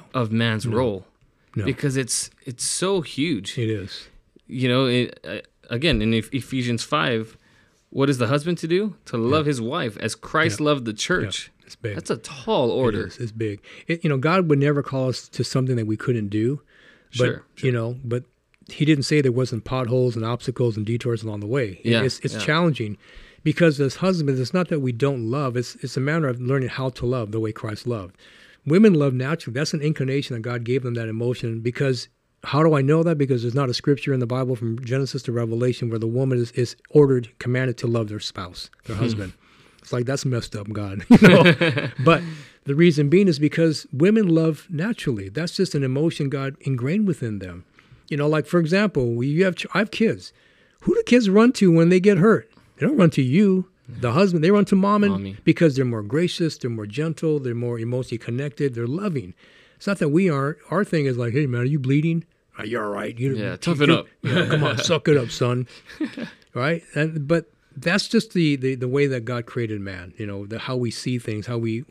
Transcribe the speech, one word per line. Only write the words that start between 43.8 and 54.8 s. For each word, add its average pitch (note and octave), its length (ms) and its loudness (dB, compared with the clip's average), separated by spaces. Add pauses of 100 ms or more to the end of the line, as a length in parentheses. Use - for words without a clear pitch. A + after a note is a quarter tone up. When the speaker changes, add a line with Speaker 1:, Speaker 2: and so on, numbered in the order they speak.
Speaker 2:
women G3 380 4
love D#3+ 400 0
naturally. D3 600 -4
That's D3+ 260 -6
just F#3+ 180 -2
an C#3+ 100 0
emotion C#3 460 0
God C3+ 320 -6
ingrained C#3 460 0
within A2+ 320 -4
them. F2+ 260 -12 (420)
You D#3 100 -6
know, C#3+ 100 2
like, D#3 180 2
for F3 140 2
example, D#3+ 560 2
we, A#2+ 120 -2
you D#3 180 2
have F3+ 100 0
ch-, - 180 -8
I E3+ 60 0
have G#3+ 100 0
kids. F3+ 440 -2 (480)
Who - 120 2
do A4+ 140 2
kids A#3+ 240 6
run A3+ 220 8
to F#3 180 6
when E3 180 6
they F#3 100 6
get G3 200 6
hurt? F#3 320 4 (260)
They C#3 80 -2
don't C#4 120 2
run E3+ 140 8
to C#3+ 120 0
you, F#3 460 4 (180)
the A#2 240 -4
husband. F3 320 2
They F3 80 4
run G#3 140 6
to G3 100 2
mom G3+ 280 4